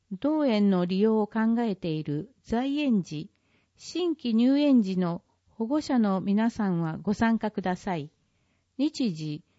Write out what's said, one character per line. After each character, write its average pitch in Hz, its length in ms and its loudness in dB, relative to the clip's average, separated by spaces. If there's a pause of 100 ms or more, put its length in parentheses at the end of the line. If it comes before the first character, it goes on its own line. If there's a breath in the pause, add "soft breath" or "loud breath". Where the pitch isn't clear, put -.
(120)
同 294 340 0
園 208 240 4
の 180 160 2
利 185 140 -2
用 220 220 4
を 208 60 -2
考 226 320 0
え 226 160 -2
て 180 140 -6
い 156 140 -4
る 151 260 -6 (140)
在 269 360 -4
園 233 240 2
児、 160 260 -10 (460)
新 339 400 -4
規 233 180 -4
入 254 260 4
園 277 220 6
児 190 160 -2
の 175 260 -2 (260)
保 - 160 -8
護 285 160 -2
者 269 180 0
の 196 220 2
皆 208 280 0
さ 208 200 -2
ん 170 120 0
は 160 200 -4
ご 202 120 -2
参 226 260 0
加 214 120 -4
く 196 100 -6
だ 180 140 -2
さ 180 220 -6
い。 147 140 -10 (680)
日 262 360 -2
時、 156 300 -8 (160)